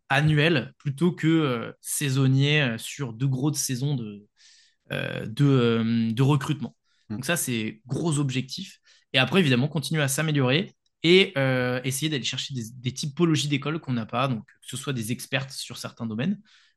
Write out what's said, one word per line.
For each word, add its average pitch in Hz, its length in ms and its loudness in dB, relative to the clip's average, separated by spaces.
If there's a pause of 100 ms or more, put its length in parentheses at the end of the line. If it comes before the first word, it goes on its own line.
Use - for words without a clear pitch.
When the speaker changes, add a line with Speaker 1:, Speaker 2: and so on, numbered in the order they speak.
Speaker 1:
annuel 147 680 2
plutôt 147 340 0
que, 160 160 -2
euh, 127 440 0 (100)
saisonnier, 135 800 2
euh, 113 160 0
sur 117 360 -8
deux 123 140 -2
grosses 139 300 0
saisons 139 380 -2
de, 104 300 -8 (680)
euh, 50 340 -6
de, 113 200 0
euh, 117 680 4
de 123 120 2
recrutement. 135 520 0 (340)
Speaker 2:
Mhm. 107 80 -8
Speaker 1:
Donc - 80 -10
ça, 170 100 0
c'est 113 500 -4
gros 151 340 -2
objectif. 131 600 -6 (340)
Et 131 60 4
après, 151 220 4
évidemment, 131 260 4
continuer 156 340 -2
à 135 60 2
s'améliorer 151 680 0 (300)
et, 185 340 6
euh, 127 460 0
essayer 139 260 -2
d'aller 135 140 -4
chercher - 300 -8
des, 120 100 -6 (100)
des - 180 -8
typologies 151 580 0
d'écoles 147 300 -2
qu'on 131 140 -6
n'a 113 140 -4
pas, 127 200 -2
donc 117 180 -4
que - 160 -20
ce - 160 -12
soit 143 160 -6
des 113 180 -6
experts 135 400 -6
sur - 260 -12
certains 120 300 -10
domaines, 131 340 -4 (360)